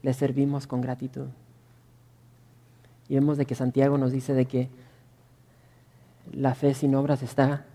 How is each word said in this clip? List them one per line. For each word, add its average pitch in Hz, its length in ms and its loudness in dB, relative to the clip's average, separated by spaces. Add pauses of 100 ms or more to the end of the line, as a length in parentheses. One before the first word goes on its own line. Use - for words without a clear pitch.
le 131 120 0
servimos 139 540 -2
con 127 120 -4
gratitud. 131 460 -8 (1800)
Y 139 60 -2
vemos 143 220 2
de 139 100 0
que 127 100 -4
Santiago 139 420 2
nos 127 140 0
dice 135 200 -4
de 127 140 2
que 127 220 -2 (1600)
la 131 220 0
fe 139 200 2
sin 135 200 2
obras 139 280 2
está 139 420 0 (100)